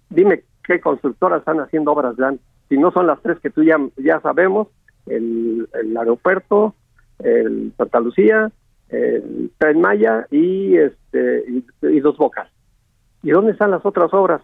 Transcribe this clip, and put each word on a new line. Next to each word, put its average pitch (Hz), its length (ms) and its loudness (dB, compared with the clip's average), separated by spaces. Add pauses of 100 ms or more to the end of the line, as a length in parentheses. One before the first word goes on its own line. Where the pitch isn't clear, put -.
Dime 180 340 2 (200)
qué 175 160 -2
constructoras 151 600 -2
están 156 200 -4
haciendo 147 320 -2
obras 131 240 -2
grandes. 131 300 -4 (240)
Si 139 80 0
no 165 140 4
son 180 160 2
las 147 140 0
tres 175 180 -4
que 139 100 -8
tú 156 140 0
ya, 160 140 4 (200)
ya 151 240 0
sabemos, 190 460 0 (400)
el, 113 680 -4
el 113 240 -6
aeropuerto, 185 760 0 (440)
el 113 560 -2
Santa - 240 -2
Lucía, 214 520 2 (380)
el 120 680 -4
Tren 156 240 2
Maya 214 480 2
y, 185 480 2
este, 127 720 0
y, 123 160 -6 (160)
y 151 180 2
Dos 143 180 0
Bocas. 135 300 -2 (760)
¿Y 151 80 -2
dónde 202 200 2
están 208 200 0
las 175 140 -2
otras 185 280 -2
obras? 185 300 0